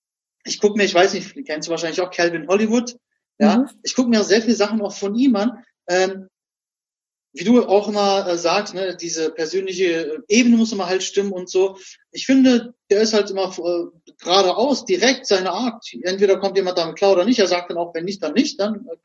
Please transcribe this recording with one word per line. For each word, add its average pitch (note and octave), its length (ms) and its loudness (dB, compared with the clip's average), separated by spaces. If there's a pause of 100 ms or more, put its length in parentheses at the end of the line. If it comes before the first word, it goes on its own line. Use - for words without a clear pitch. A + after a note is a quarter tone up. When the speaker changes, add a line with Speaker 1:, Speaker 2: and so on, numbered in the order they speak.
(440)
Speaker 1:
ich - 160 -10
guck G#3 160 2
mir, G#3 80 2
ich F#3+ 100 0
weiß F#3 200 4
nicht, - 200 -8 (140)
kennst D#3 220 -8
du - 20 -4
wahrscheinlich E3 300 -4
auch F3+ 100 -4
Calvin E3+ 380 -2
Hollywood, A3 480 0 (420)
ja, G#3+ 200 4
Speaker 2:
Mhm. C#4+ 100 -2 (140)
Speaker 1:
ich - 120 -8
guck B3+ 140 0
mir G#3+ 140 4
sehr A3 180 2
viele A3+ 140 0
Sachen A3 260 -2
auch G3 120 -6
von G3+ 220 -6
ihm B3 220 4
an, A3 260 -4 (240)
ähm, F#3+ 400 0 (1040)
wie F3 120 -10
du A#3 200 6
auch G3+ 220 2
immer, G3+ 400 0
äh, F3 100 0
sagst, F3+ 360 -2
ne, F3+ 260 -6
diese E3 320 -4
persönliche E3+ 960 -4
Ebene A#3 300 4
muss A3 160 0
immer F#3+ 140 -4
halt F#3 140 -2
stimmen G3 300 -2
und F3+ 180 -10
so. F#3+ 280 0 (340)
Ich - 140 -12
finde, B3+ 480 4 (160)
der G3+ 120 4
ist A3 120 0
halt G3+ 160 0
immer, F#3+ 280 -4
äh, F3 640 -6
geradeaus, G3 640 2
direkt G3+ 440 0
seine F#3 240 0
Art. A3+ 340 -6 (180)
Entweder F#3+ 360 2
kommt G3 180 -2
jemand F#3 200 -2
damit E3 200 -4
klar G3 160 4
oder F3+ 100 4
nicht. A#3+ 160 2
Er F#3 80 4
sagt F3 220 -2
dann E3+ 80 -6
auch, E3+ 160 -6
wenn E3 100 -6
nicht, G3 180 -8
dann D3+ 120 -4
nicht, - 260 0
dann, G3+ 260 -4
äh, E3 200 -16